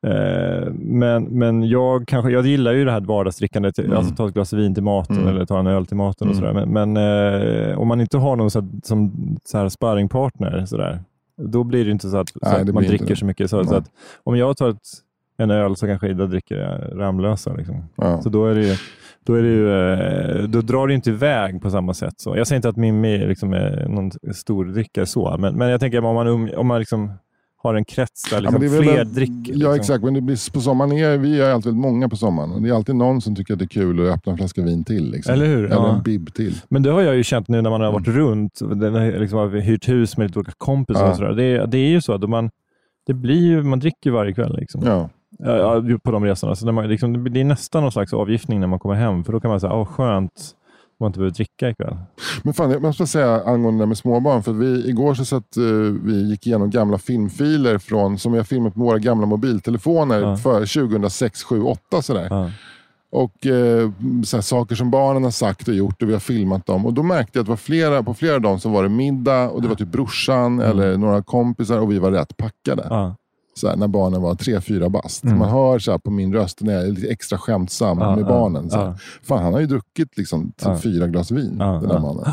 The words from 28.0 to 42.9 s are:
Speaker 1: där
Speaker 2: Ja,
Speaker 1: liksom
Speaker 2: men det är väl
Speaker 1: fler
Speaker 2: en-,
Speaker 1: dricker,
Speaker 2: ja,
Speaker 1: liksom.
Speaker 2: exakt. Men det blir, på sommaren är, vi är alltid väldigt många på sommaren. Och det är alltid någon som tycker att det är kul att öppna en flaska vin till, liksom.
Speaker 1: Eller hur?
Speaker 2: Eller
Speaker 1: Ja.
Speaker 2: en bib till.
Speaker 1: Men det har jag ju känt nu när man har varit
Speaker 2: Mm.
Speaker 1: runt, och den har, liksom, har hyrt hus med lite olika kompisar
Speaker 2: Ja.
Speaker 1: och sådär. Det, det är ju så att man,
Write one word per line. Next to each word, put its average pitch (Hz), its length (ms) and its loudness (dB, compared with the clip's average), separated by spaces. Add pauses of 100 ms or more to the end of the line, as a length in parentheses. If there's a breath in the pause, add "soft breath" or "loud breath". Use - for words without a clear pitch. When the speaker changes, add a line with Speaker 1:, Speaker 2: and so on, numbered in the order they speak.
Speaker 1:
där 110 60 0
Speaker 2:
Ja, 104 40 0
Speaker 1:
liksom 104 120 0
Speaker 2:
men 123 80 4 (100)
det 147 60 2
är 160 40 4
väl - 20 6
Speaker 1:
fler 143 180 6
Speaker 2:
en-, 110 140 -2
Speaker 1:
dricker, 123 380 -4
Speaker 2:
ja, 143 40 -4
Speaker 1:
liksom. 147 180 2
Speaker 2:
exakt. 113 300 0
Men 131 100 0
det 135 60 0
blir, 127 320 -4
på 143 80 -2
sommaren 135 320 2
är, 151 260 4
vi 143 220 2
är 135 120 4
alltid 117 200 0
väldigt 117 100 0 (100)
många 123 160 2
på 107 80 -2
sommaren. 85 360 0
Och 104 100 -2
det 113 60 0
är 123 40 4
alltid 113 240 2
någon 127 240 4
som 107 160 -2
tycker 98 160 -4
att 95 60 -2
det 92 60 0
är - 20 -4
kul 87 420 0
att 90 60 2
öppna 92 180 -4
en 85 60 -4
flaska 95 240 -4
vin 85 220 0
till, 85 260 -2
liksom. 78 240 -2
Speaker 1:
Eller 147 120 2
hur? 131 180 2
Speaker 2:
Eller 107 100 0
Speaker 1:
Ja. 110 220 4
Speaker 2:
en 101 60 -2
bib 104 320 -4
till. 101 200 -4 (140)
Speaker 1:
Men 135 140 2
det 135 80 4
har 180 120 4
jag 143 140 4
ju 123 60 2
känt 113 260 -2
nu 117 140 2
när 110 80 2
man 110 100 0
har 107 120 2
varit 101 140 -2
Speaker 2:
Mm. 117 120 0
Speaker 1:
runt, 107 420 0
och 104 160 -4
den 107 180 0
har, 110 260 0
liksom, 107 180 -2
har 104 100 0
hyrt 104 400 0
hus 123 280 2
med 107 100 0
lite 90 120 -4
olika 95 200 -6
kompisar 127 460 0
Speaker 2:
Ja. 98 60 4
Speaker 1:
och 87 60 0
sådär. 101 180 -2
Det, 120 320 2
det 117 120 0
är 135 100 2
ju 170 120 4
så - 120 -4
att 101 160 -2
man, 113 220 0 (560)